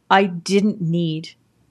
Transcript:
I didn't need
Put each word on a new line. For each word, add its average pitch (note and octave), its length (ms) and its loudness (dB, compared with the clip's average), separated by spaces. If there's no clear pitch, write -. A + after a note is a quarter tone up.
I G3 160 4
didn't F#3+ 560 0
need E3 480 -2